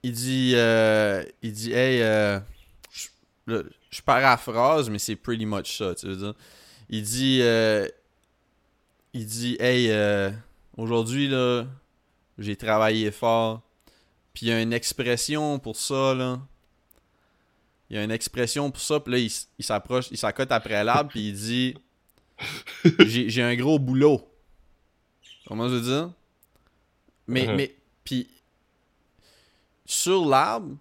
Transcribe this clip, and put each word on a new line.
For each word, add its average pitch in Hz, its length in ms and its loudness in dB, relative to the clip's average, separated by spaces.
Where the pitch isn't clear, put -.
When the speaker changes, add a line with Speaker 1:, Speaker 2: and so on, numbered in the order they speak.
Speaker 1:
il 123 80 -4
dit, 127 440 0
euh, 110 640 4
il 113 100 -6
dit, « 110 200 -8
Hey, 127 300 2
euh, 107 380 2
je, - 140 -14
là, 110 160 -2
je - 120 -14
paraphrase, 127 880 2
mais 104 80 -6
c'est 110 180 -6
pretty 113 300 -6
much 101 320 -6
ça, 92 160 -4
tu - 140 -12
veux 95 80 -6
dire. » 101 180 -8
Il 110 160 -6
dit, 131 380 0
euh, 110 440 4
il 110 120 -8
dit, « 117 340 -4
Hey, 123 300 2
euh, 104 400 2
aujourd'hui, 117 520 -2
là, 123 380 0
j'ai 104 180 -6
travaillé 110 560 2
fort. » 113 500 0
Puis - 120 -8
il - 20 0
y 117 40 2
a 113 80 2
une 113 120 0
expression 135 880 -2
pour 113 180 -10
ça, 135 380 0
là. 127 260 -4
Il 107 60 -8
y - 20 -4
a 104 60 -2
une 107 60 -4
expression 123 600 -4
pour - 120 -14
ça, 151 180 -2
puis 123 120 -6
là, 123 60 2
il 120 80 0
s-, - 220 -8
il - 60 -10
s'approche, 123 460 -2
il 110 60 -12
s'accote 123 340 -4
après 110 320 0
l'arbre, 135 280 2
puis 107 180 -6
il 101 60 -8
dit, 120 400 -4
Speaker 2:
<laughs> « - 460 -14
Speaker 1:
J'ai, 117 220 0
j'ai 117 140 0
un 120 120 2
gros 139 240 2
boulot. » 131 480 4
Comment 113 220 -4
je 127 60 0
veux 123 80 0
dire ? 143 280 -2
Mais, 127 200 0
Speaker 2:
Uh-huh. 107 100 0
Speaker 1:
mais, 139 180 -2
puis 127 240 -4
sur 185 400 0
l'arbre 160 560 2